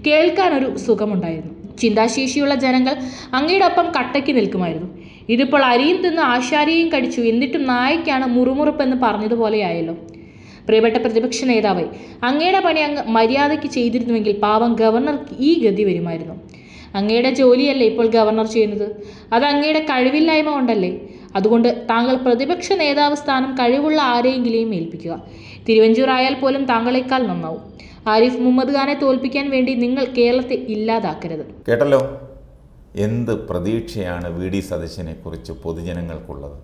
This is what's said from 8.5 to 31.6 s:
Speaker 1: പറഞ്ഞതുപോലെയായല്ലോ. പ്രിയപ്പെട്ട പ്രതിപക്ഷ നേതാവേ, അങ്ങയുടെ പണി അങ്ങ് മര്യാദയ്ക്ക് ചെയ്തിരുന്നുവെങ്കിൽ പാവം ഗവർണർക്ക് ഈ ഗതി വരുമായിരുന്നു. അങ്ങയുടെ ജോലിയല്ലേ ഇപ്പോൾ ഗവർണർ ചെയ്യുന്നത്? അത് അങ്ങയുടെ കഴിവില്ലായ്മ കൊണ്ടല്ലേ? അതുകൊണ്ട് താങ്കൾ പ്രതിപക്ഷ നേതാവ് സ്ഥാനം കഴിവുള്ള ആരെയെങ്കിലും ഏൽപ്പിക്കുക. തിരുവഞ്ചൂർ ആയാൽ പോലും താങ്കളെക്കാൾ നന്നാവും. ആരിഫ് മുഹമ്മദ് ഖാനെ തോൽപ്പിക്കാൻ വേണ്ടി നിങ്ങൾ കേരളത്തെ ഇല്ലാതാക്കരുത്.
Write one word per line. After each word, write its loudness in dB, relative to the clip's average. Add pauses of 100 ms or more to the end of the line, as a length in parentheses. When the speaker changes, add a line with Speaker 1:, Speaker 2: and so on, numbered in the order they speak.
Speaker 1:
പറഞ്ഞതുപോലെയായല്ലോ. -2 (720)
പ്രിയപ്പെട്ട 4
പ്രതിപക്ഷ 0 (120)
നേതാവേ, 2 (440)
അങ്ങയുടെ 2
പണി 2
അങ്ങ് -4 (140)
മര്യാദയ്ക്ക് 2
ചെയ്തിരുന്നുവെങ്കിൽ 0
പാവം 2 (100)
ഗവർണർക്ക് 0 (140)
ഈ 6 (140)
ഗതി 2
വരുമായിരുന്നു. -6 (600)
അങ്ങയുടെ 2 (100)
ജോലിയല്ലേ 4
ഇപ്പോൾ 2 (100)
ഗവർണർ 2
ചെയ്യുന്നത്? 0 (480)
അത് 4
അങ്ങയുടെ 2 (100)
കഴിവില്ലായ്മ 2
കൊണ്ടല്ലേ? 0 (440)
അതുകൊണ്ട് 4 (200)
താങ്കൾ 2 (100)
പ്രതിപക്ഷ 0 (140)
നേതാവ് 2
സ്ഥാനം -2 (100)
കഴിവുള്ള 2 (140)
ആരെയെങ്കിലും 0
ഏൽപ്പിക്കുക. -8 (520)
തിരുവഞ്ചൂർ 6
ആയാൽ 2
പോലും 0
താങ്കളെക്കാൾ 0
നന്നാവും. -6 (520)
ആരിഫ് 4
മുഹമ്മദ് 2
ഖാനെ 0
തോൽപ്പിക്കാൻ 0
വേണ്ടി 0 (120)
നിങ്ങൾ 0 (140)
കേരളത്തെ 2 (180)
ഇല്ലാതാക്കരുത്. -4 (240)